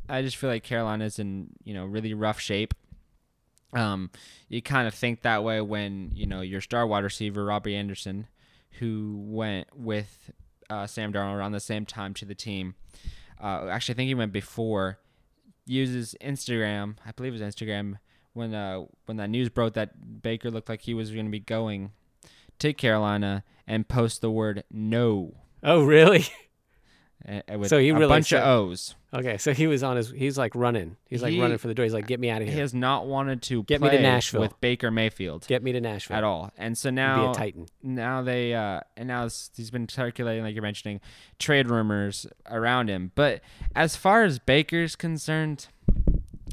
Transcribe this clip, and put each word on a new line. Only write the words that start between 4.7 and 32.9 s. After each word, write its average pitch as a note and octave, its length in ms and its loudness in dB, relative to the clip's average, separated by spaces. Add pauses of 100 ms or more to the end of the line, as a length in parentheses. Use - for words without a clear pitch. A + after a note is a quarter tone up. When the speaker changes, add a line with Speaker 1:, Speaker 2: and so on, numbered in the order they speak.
Speaker 1:
think A#2+ 320 -4
that A2 200 2
way A2 180 0
when, G2+ 540 -6
you G#2 120 -6
know, F#2+ 160 -4
your F#2+ 180 -6
star A#2+ 260 0
wide G#2 160 2
receiver, G2+ 420 -4
Robbie G#2 300 -2
Anderson, G2+ 540 -6 (500)
who G#2+ 380 -6 (100)
went G#2+ 400 -6 (100)
with, G#2+ 540 -8 (400)
uh, G#2 160 -6
Sam G#2+ 260 -6
Darnold G2 240 -2
around G2+ 160 -4
the G#2 80 -4
same G#2+ 240 -6
time G2 300 -10
to - 100 -12
the G2+ 120 -14
team. F#2+ 400 -8 (640)
Uh, F#2+ 260 -6
actually, A#2 260 -4
I - 20 -6
think C3 120 -2
he C3+ 60 -2
went A2 180 -2
before. G#2+ 640 -4 (680)
Uses B2+ 540 -2
Instagram, G#2+ 760 -4 (100)
I A2 60 -18
believe B2+ 220 -8
it A2 80 -8
was G#2 120 -8
Instagram, G#2 420 -6 (380)
when, A2+ 200 -6
uh, F#2+ 300 -6 (220)
when A2+ 100 -8
that G#2 140 -4
news A#2+ 180 0
broke A2+ 260 0
that A2 480 -8
Baker A2+ 280 -4
looked A2+ 180 -8
like A2+ 140 -8
he A#2 120 -6
was A2 160 -6
gonna A2 200 -6
be G#2+ 100 -6
going G#2 500 -4 (720)
to D3+ 140 2
Carolina, G#2 680 2 (240)
and A2 220 -2
post A#2 320 0
the A2+ 100 0
word G#2+ 400 -2
"no." G#2+ 640 0 (280)
Speaker 2:
Oh, D#3 200 8
really? D#3+ 480 10
<laughs> - 60 -16 (880)
Speaker 1:
A-, G2+ 220 -8
a-, G#2 100 -6
with G2+ 120 0
Speaker 2:
So D3+ 80 8
he C3+ 100 8
Speaker 1:
a D#3 60 6
Speaker 2:
really D3+ 140 6
Speaker 1:
bunch D3+ 240 6
of C#3+ 80 6
Speaker 2:
said A#2+ 60 2
Speaker 1:
O's. G#2 480 2 (200)
Speaker 2:
Okay, B2 240 -2
so D3 160 0
he D#3 120 2
was C#3+ 160 2
on B2+ 140 0
his, A#2 140 -2
he's, C3+ 260 -2
like, B2 180 0
running. A#2+ 420 0 (120)
He's, B2 140 -4
like, B2 100 0
Speaker 1:
He F3 80 2
Speaker 2:
running A#2 180 2
for A#2+ 100 -6
the A2 60 -4
door. B2 100 0
He's A2+ 100 0
like, G#2 120 -4
"Get B2 140 -2
me B2 100 0
outta A2 140 -2
Speaker 1:
He G#2 60 -4
Speaker 2:
here. D3 100 -2
Speaker 1:
has C#3 140 -4
not B2+ 320 0